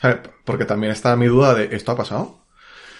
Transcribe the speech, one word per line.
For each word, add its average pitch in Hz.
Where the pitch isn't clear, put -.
¿sabes? 127
Porque 110
también 107
está 120
mi 120
duda 127
de, 110
"¿esto -
ha 123
pasado?". 120